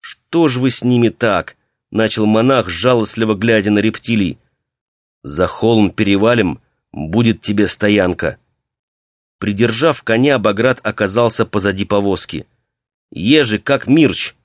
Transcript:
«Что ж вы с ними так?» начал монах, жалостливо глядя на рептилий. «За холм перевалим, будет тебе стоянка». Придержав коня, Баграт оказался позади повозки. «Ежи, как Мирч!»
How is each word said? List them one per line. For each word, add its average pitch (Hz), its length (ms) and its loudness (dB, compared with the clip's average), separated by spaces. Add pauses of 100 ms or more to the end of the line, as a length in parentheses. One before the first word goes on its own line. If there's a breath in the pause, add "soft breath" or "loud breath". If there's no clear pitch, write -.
«Что - 480 -2
ж 123 80 -2
вы 127 140 0
с - 140 -8
ними 120 240 2
так?» 98 480 -2 (360)
начал 110 340 0
монах, 113 420 2
жалостливо 110 680 0
глядя 107 360 0
на 104 100 2
рептилий. 107 580 -2 (840)
«За 76 240 -2
холм 110 440 2
перевалим, 98 720 0 (320)
будет 104 480 0
тебе 101 260 0
стоянка». 92 720 0 (1000)
Придержав 113 640 0
коня, 127 360 2
Баграт 107 440 0
оказался 107 640 -2
позади 98 380 -2
повозки. 101 600 -4 (640)
«Ежи, 113 480 0
как 135 300 -4
Мирч!» 139 460 2 (100)